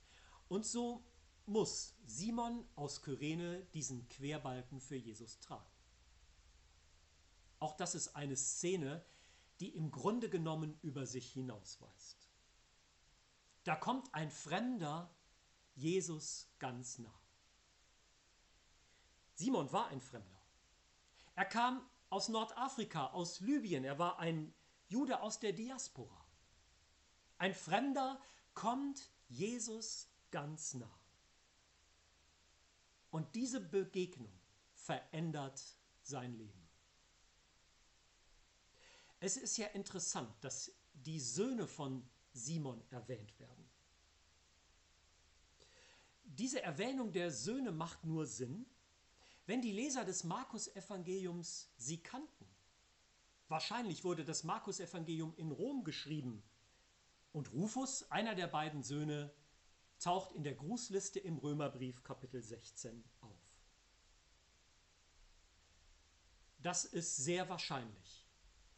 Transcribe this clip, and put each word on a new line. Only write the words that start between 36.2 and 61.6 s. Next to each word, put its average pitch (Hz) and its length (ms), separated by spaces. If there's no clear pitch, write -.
Leben. 101 340
Es 190 160
ist 247 200
ja 214 100
interessant, 175 640
dass - 320
die 156 260
Söhne 175 480
von 131 420
Simon 131 580
erwähnt 113 500
werden. 120 300
Diese 240 380
Erwähnung 220 500
der 175 200
Söhne 214 400
macht 160 340
nur 160 200
Sinn, 131 400
wenn 240 180
die 220 80
Leser 247 340
des 180 180
Markus-Evangeliums 185 1500
sie 151 280
kannten. - 420
Wahrscheinlich 196 560
wurde 165 200
das 156 200
Markus-Evangelium 165 920
in 160 140
Rom 233 320
geschrieben. 135 600
Und 139 200
Rufus, 214 600
einer 214 240
der 180 100
beiden 151 380
Söhne, 147 500
taucht - 360
in 151 100
der 139 100
Grußliste 196 640
im 160 200
Römerbrief 135 640